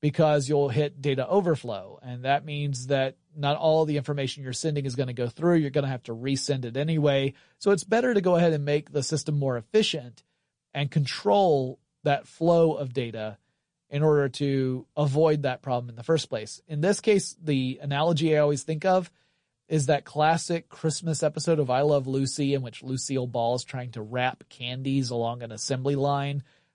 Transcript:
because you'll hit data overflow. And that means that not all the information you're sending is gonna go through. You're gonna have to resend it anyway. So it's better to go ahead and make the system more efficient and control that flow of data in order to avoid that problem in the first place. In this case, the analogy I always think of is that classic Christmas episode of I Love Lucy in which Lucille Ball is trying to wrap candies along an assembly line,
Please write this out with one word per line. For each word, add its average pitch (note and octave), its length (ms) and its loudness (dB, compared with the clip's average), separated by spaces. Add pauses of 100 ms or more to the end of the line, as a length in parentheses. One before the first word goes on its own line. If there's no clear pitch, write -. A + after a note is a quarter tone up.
because D3 480 2
you'll C#3+ 220 2
hit C#3+ 300 -2
data C3 280 -2
overflow. B2+ 720 -2
And B2 220 -12
that C#3 200 2
means C#3+ 440 -6
that C3+ 280 0 (200)
not C#3+ 200 0
all D#3+ 280 4
the D3+ 120 -2
information C#3 460 -4
you're C3 100 -8
sending C#3+ 320 -4
is B2+ 120 -6
gonna B2+ 160 -4
go A#2+ 160 -4
through. E3+ 280 2
You're D3 140 2
gonna C#3 160 0
have C3 180 -6
to A#2 100 -8
resend C3 500 -4
it A#2 120 -8
anyway. C#3+ 580 2 (240)
So - 120 0
it's G3 140 2
better B3 280 2
to G3+ 80 4
go F3+ 140 4
ahead E3+ 180 4
and D3 120 -2
make D3 260 -2
the C#3+ 140 -2
system D3 340 -2
more C3+ 180 0
efficient B2 680 -2 (500)
and C#3+ 160 -2
control D3 880 2 (240)
that C#3+ 240 0
flow E3 480 4
of C3+ 180 -6
data A2 460 -6 (500)
in C#3+ 140 -2
order D3 260 4
to C3 560 -2 (120)
avoid D3+ 460 2
that B2+ 200 -4
problem B2 260 -4
in A#2 60 -16
the A#2 80 -16
first E3 260 0
place. G#2+ 380 -8
In D3+ 140 -6
this G3 200 2
case, - 400 2
the C3+ 400 -2
analogy D3+ 560 2
I D3+ 40 4
always D3 240 2
think D#3 200 -6
of F#3 280 2 (540)
is D3+ 200 0
that C#3+ 180 2
classic D#3+ 640 0
Christmas D#3+ 520 -4
episode D#3 360 0
of C#3 100 0
I B2+ 140 2
Love C#3+ 240 2
Lucy C3+ 480 -2
in C3+ 80 -2
which A#2 200 -12
Lucille C3 440 -4
Ball A#2+ 280 0
is B2+ 100 -4
trying B2+ 280 -10
to A#2 100 -12
wrap B2 460 -2
candies C3 640 -4
along A#2+ 320 -4
an A#2 100 -10
assembly B2+ 420 -2
line, C#3+ 480 -2 (320)